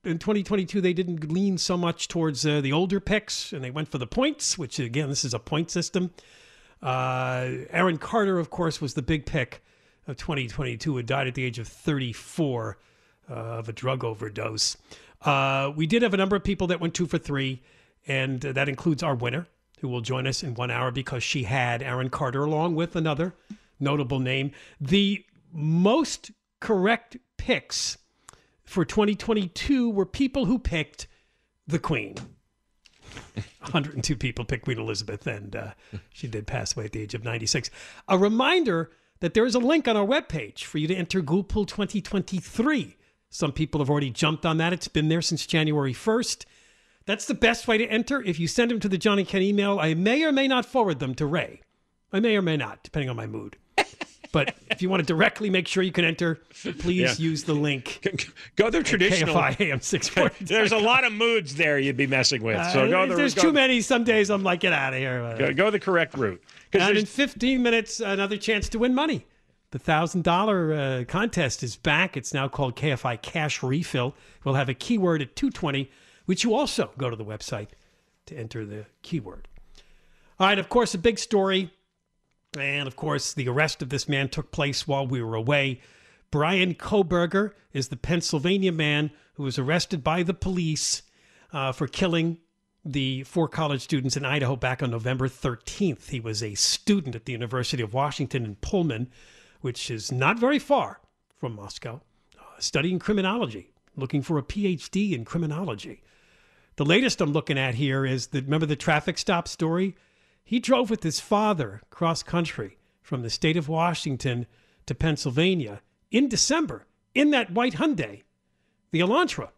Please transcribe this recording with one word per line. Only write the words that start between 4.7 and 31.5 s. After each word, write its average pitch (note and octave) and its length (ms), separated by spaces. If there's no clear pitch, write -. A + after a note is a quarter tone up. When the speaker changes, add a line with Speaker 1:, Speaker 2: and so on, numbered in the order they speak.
Speaker 1:
again, C3+ 320
this C#3+ 140
is A#2+ 100
a A2+ 40
point E3 320
system. F3+ 400
Uh, B2+ 680
Aaron E3+ 300
Carter, G3 400
of E3 100
course, E3 320
was C#3+ 140
the D3+ 80
big D#3 240
pick - 360
of C#3 100
twenty C#3 320
twenty-two, B2+ 460
who B2 80
died C3 240
at B2+ 80
the C3 100
age A#2+ 140
of A2 100
thirty-four, B2+ 1120
uh, C3 60
of A2+ 340
a A#2 60
drug B2+ 300
overdose. A2 760
Uh, C3+ 560
we D#3+ 100
did A3+ 140
have G#3+ 140
a - 20
number F#3+ 200
of - 80
people F#3+ 240
that F3 120
went E3 140
two F3 120
for E3 120
three, C3+ 440
and, C3 380
uh, C#3 80
that C#3 160
includes C#3+ 340
our D3 120
winner, B2 320
who C3+ 80
will B2 140
join B2+ 240
us C3 160
in C3 120
one B2 160
hour B2 200
because B2+ 320
she C3 220
had A#2+ 380
Aaron B2+ 280
Carter C#3 340
along D#3 300
with E3 200
another D#3+ 400
notable C#3 400
name. C3 300
The G3 460
most F3 800
correct G#3+ 560
picks - 580
for F3 200
twenty G#3+ 300
twenty-two A3+ 760
were G3 160
people C4+ 400
who A3+ 140
picked - 480